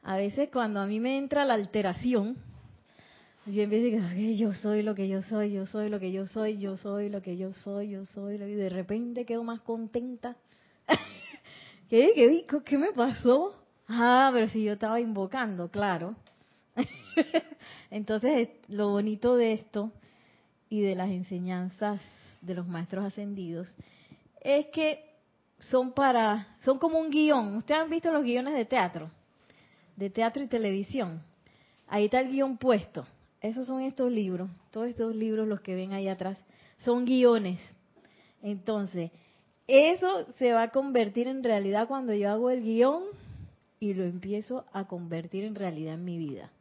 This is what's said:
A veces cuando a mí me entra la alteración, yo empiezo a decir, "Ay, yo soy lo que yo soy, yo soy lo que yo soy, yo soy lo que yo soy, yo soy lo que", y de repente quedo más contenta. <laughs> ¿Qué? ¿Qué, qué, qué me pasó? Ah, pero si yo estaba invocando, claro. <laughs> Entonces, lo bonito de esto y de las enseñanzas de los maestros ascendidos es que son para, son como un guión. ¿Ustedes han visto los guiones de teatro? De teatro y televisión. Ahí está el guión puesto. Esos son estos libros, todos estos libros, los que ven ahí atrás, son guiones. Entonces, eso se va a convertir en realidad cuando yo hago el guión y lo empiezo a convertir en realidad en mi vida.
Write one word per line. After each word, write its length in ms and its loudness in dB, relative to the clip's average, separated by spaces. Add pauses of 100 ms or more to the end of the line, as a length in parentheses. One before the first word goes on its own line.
A 140 -4
veces 360 0
cuando 280 -2
a 60 -2
mí 120 -2
me 200 -2
entra 260 0
la 100 4
alteración, 800 0 (1080)
yo 160 0
empiezo 220 2
a 240 0
decir, 100 -4
"Ay, 180 0
yo 160 2
soy 300 0
lo 120 -2
que 140 -2
yo 140 -2
soy, 300 -2
yo 140 -4
soy 220 -6
lo 120 -4
que 120 -4
yo 140 -4
soy, 320 -4
yo 180 -6
soy 320 -6
lo 140 -6
que 140 -8
yo 160 -6
soy, 380 -8
yo 160 -10
soy 320 -10
lo 80 -10
que", 60 -8
y 20 -8
de 140 -2
repente 560 -4
quedo 200 -4
más 160 -8
contenta. 760 -6 (520)
<laughs> 1000 -6
¿Qué? 240 8
¿Qué, 340 8
qué, 160 -2
qué 140 0
me 140 0
pasó? 720 2 (240)
Ah, 440 6
pero 160 2
si 140 -2
yo 120 0
estaba 260 -2
invocando, 680 -4
claro. 460 -2 (640)
<laughs> 1120 -2
Entonces, 580 0 (200)
lo 220 0
bonito 460 2
de 180 4
esto 380 -6 (760)
y 140 -2
de 120 2
las 160 -2
enseñanzas 920 -4 (400)
de 140 -8
los 120 -6
maestros 380 -6
ascendidos 640 -8 (720)
es 260 2
que 380 -2 (540)
son 340 2
para, 680 2
son 180 4
como 200 2
un 120 0
guión. 460 4
¿Ustedes 240 0
han 100 -2
visto 220 0
los 100 2
guiones 320 0
de 100 0
teatro? 460 -2 (920)
De 100 -4
teatro 320 -2
y 60 -8
televisión. 720 -2 (680)
Ahí 200 2
está 140 4
el 100 -2
guión 260 0
puesto. 480 0 (380)
Esos 240 -4
son 160 -6
estos 280 0
libros, 400 -2 (200)
todos 180 -6
estos 260 -4
libros, 320 -2
los 140 -2
que 140 -8
ven 180 -6
ahí 160 -4
atrás, 300 -6 (400)
son 260 0
guiones. 560 4 (840)
Entonces, 680 -4 (580)
eso 580 6 (120)
se 140 4
va 100 6
a 80 -2
convertir 580 0
en 160 -6
realidad 420 2
cuando 280 -4
yo 160 0
hago 200 2
el 120 0
guión 420 4 (760)
y 140 -4
lo 120 -2
empiezo 680 -6
a 140 -8
convertir 580 -8
en 100 -8
realidad 400 -6
en 100 -10
mi 120 -6
vida. 340 -8 (100)